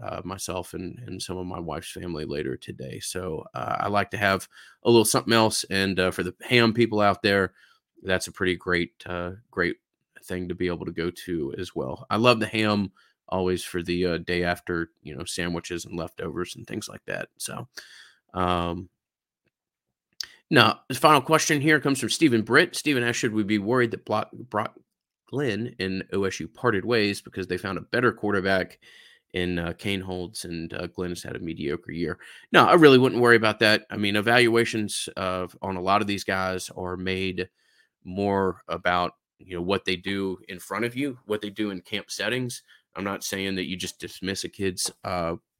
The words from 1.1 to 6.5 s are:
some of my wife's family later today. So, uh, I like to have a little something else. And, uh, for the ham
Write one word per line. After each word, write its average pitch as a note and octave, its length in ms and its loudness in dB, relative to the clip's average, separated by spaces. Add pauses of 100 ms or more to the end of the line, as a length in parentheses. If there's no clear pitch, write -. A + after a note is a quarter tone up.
some F#2 160 -8
of F#2 80 -8
my F2+ 140 -8
wife's E2 320 -8
family F2 320 -8
later C#2+ 320 -6
today. - 460 -14
So, F2+ 420 -8 (100)
uh, - 280 -6
I - 80 -2
like G2+ 220 0
to F#2+ 60 -6
have G2 300 0 (360)
a A2+ 60 4
little A#2 140 10
something A2+ 300 2
else. A2+ 360 4
And, G2 300 0
uh, F#2 120 2
for F2 120 -4
the F2+ 100 -6 (100)
ham A#2 300 4